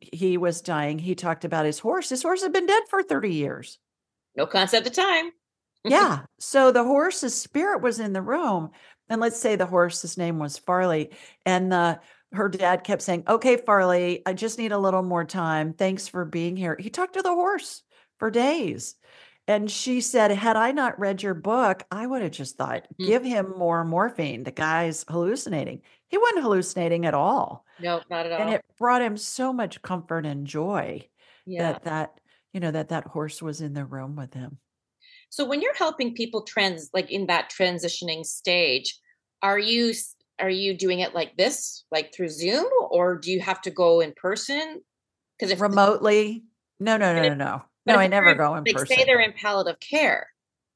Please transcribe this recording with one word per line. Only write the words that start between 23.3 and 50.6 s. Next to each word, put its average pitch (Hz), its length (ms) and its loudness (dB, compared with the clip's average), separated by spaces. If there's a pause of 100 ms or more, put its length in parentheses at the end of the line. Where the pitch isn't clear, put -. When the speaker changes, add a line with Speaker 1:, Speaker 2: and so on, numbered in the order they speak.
Speaker 1:
more 170 260 2
morphine. 165 600 -2
The 135 80 -8
guy's 160 560 0
hallucinating.'" 170 760 -2 (260)
He 359 80 -2
wasn't 440 260 4
hallucinating 180 640 0
at 156 80 0
all. 180 520 0 (120)
Speaker 2:
No, 170 320 -4
not 170 160 -4
at 165 120 -6
Speaker 1:
And 220 120 -2
Speaker 2:
all. - 0 -
Speaker 1:
it 214 120 -2 (160)
brought 240 240 2
him 214 160 -2
so 262 340 -6
much 226 300 -6
comfort 165 440 -6
and 143 200 -6
joy 156 640 -6 (380)
Speaker 2:
Yeah. 170 320 -2
Speaker 1:
that, - 60 -16
that, 156 360 -6 (340)
you 190 60 -6
know, 170 120 -2
that, 156 180 -4
that 160 180 -4
horse 151 340 -8
was 156 200 -8
in 147 120 -8
the 139 120 -8
room 135 300 -12
with 131 180 -14
him. 131 240 -14 (760)
Speaker 2:
So 285 140 -4
when 285 160 -4
you're 539 120 0
helping 311 400 -2
people 226 280 -6
trans-, 185 500 -4
like, 185 180 -2
in 196 180 -4
that 170 220 0
transitioning 170 760 -2
stage, 160 760 0 (420)
are 196 160 2
you 233 320 2
s-, - 240 -6 (240)
are 190 120 0
you 190 260 -2
doing 185 240 0
it - 140 -2
like 165 240 -4
this, - 520 -2
like, 156 240 -4
through 180 140 -4
Zoom, 180 380 -2 (240)
or 180 280 2
do 160 140 -6
you 185 80 0
have 185 220 -4
to 180 80 -6
go 170 300 4
in 151 140 0
person? 302 680 -6 (580)
'Cause 190 100 -2
if 180 100 0
Speaker 1:
Remotely? 208 840 4 (360)
No, 220 160 2
no, 190 180 2
no, 165 80 2
Speaker 2:
But - 40 4
if 147 60 2
Speaker 1:
no, - 20 -2
no. 139 280 -4 (240)
Speaker 2:
but 220 80 6
Speaker 1:
No, - 20 8
Speaker 2:
if 196 40 8
Speaker 1:
I 190 60 6
never 185 280 6
Speaker 2:
they're - 20 -6
in, 160 80 2
Speaker 1:
go 147 120 2
in 151 100 -4
Speaker 2:
like, 233 120 2
say 254 180 2
Speaker 1:
person. 254 80 6
Speaker 2:
they're 247 160 6
in 214 140 2
palliative 196 460 -2
care. - 480 0 (480)